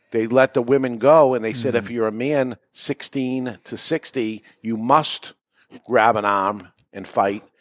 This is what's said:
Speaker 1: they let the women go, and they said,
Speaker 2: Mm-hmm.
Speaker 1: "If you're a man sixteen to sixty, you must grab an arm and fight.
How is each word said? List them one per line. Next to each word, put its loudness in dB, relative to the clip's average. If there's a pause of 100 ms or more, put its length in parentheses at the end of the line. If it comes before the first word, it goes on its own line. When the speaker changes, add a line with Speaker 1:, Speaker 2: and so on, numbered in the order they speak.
(120)
Speaker 1:
they 0
let 4
the 2
women 0
go, 6
and -2
they -4
said, -4
Speaker 2:
Mm-hmm. -2
Speaker 1:
"If -14
you're -2
a -2
man -2 (140)
sixteen -6
to -12
sixty, -6 (180)
you -4
must 0 (540)
grab 4
an -2
arm -2 (260)
and -14
fight. -2 (180)